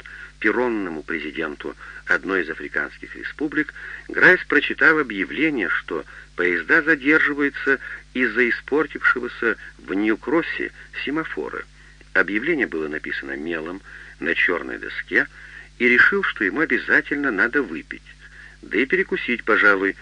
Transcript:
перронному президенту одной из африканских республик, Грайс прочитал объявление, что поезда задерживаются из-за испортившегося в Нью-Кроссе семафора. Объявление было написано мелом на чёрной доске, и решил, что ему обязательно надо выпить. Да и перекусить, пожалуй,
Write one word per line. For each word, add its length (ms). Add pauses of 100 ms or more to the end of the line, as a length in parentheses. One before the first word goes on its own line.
(380)
перронному 640
президенту 760 (300)
одной 360
из 80
африканских 640
республик, 600 (340)
Грайс 360
прочитал 540
объявление, 680
что 360 (300)
поезда 480
задерживаются 960 (360)
из-за 340
испортившегося 1080 (220)
в 140
Нью-Кроссе 800 (320)
семафора. 580 (520)
Объявление 520
было 220
написано 480
мелом 460 (360)
на 160
чёрной 440
доске, 480 (520)
и 100
решил, 340
что 220
ему 160
обязательно 680
надо 320
выпить. 400 (600)
Да 160
и 80
перекусить, 580
пожалуй, 580